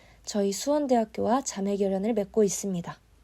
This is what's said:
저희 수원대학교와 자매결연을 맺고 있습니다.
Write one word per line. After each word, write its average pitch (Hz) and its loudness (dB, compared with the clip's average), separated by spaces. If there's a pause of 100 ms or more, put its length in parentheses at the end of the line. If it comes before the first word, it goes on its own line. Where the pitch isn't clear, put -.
(240)
저희 202 0
수원대학교와 247 0
자매결연을 196 0
맺고 214 0
있습니다. 190 -2 (260)